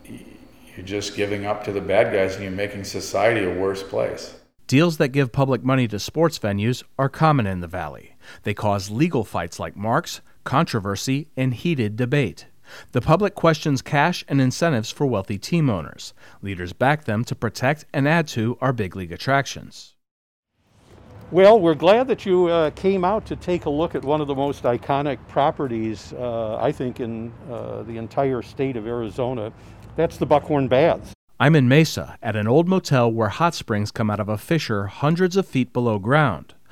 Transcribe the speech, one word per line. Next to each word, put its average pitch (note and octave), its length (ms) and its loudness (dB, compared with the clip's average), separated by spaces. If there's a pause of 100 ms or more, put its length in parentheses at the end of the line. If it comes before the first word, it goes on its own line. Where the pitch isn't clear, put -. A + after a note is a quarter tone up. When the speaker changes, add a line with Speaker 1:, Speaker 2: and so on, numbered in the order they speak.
Speaker 1:
you're - 800 -20
just G2 300 -6
giving G2+ 320 -2
up G#2 180 -4
to G#2 80 -4
the G2 80 -2
bad G2+ 320 4
guys F#2+ 220 2
and G#2 80 -8
you're F#2+ 100 -6
making G2+ 300 -4
society G2+ 600 0
a F2+ 160 -2
worse F#2+ 240 -2
place. - 500 -6 (320)
Speaker 2:
Deals D#3+ 300 4
that C#3+ 140 0
give C#3 200 0
public C3 320 0
money C3 240 2
to G#2 140 -4
sports D#3 400 0
venues G#2 420 0 (160)
are C3+ 100 0
common C#3+ 380 2
in F#2 140 -4
the E2+ 80 -8
Valley. D2+ 480 -10 (260)
They G#2 120 -2
cause G2+ 360 -2
legal C#3 320 0
fights F2 380 -6
like E2+ 160 -8
Mark's, A#2 440 -2 (220)
controversy, C3 960 -2
and C3 180 0
heated A#2 400 -2
debate. B2 520 -2 (440)
The B2+ 100 0
public F#3 360 2
questions D#3 440 2
cash D3+ 460 0
and C#3 140 2
incentives C3 500 0
for D3 160 -2
wealthy G2+ 320 -2
team D#3 320 0
owners. - 440 -6 (280)
Leaders F2+ 300 -8
back D3 320 0
them A2+ 220 0
to B2+ 100 -6
protect B2+ 560 -2
and C#3 160 0
add D#3+ 200 2
to A#2+ 320 -2
our C3 120 0
big G2 240 -4
league F2 160 -8
attractions. - 840 -4 (1400)
Speaker 3:
Well, G3 300 10
we're E3 140 4
glad G3+ 340 4
that - 180 -2
you, F3+ 200 4
uh, E3 240 2
came F#3+ 340 0
out G3+ 220 0
to D3 100 -8
take F3 300 -4
a D3 40 0
look D#3+ 240 -2
at B2 100 -4
one D3+ 160 2
of C#3+ 60 -2
the C#3+ 80 -4
most C#3 300 -2
iconic C#3 540 0 (100)
properties, B2 840 -2
uh, A#2 460 -6
I C3+ 120 0
think, B2 260 -6
in, A#2 340 -8 (160)
uh, A2+ 360 -10
the A2+ 140 -12
entire B2 440 -2
state C3+ 340 -6
of G#2+ 100 -6
Arizona. A#2 680 -4 (420)
That's D#3+ 220 0
the D#3+ 100 -2
Buckhorn C#3 400 2
Baths. B2+ 460 2 (260)
Speaker 2:
I'm C#3+ 160 6
in C3 140 6
Mesa C3 540 2
at A2 120 -4
an G#2+ 120 0
old D3 200 4
motel C#3 460 2
where A2+ 160 0
hot E3 260 0
springs G#2 360 -2
come A2 200 -2
out G#2 100 -2
of G2 100 -2
a G#2 80 -2
fissure A2 480 -2
hundreds E3+ 500 0
of F#3 100 2
feet B2+ 240 0
below A#2 280 0
ground. A#2 560 0 (180)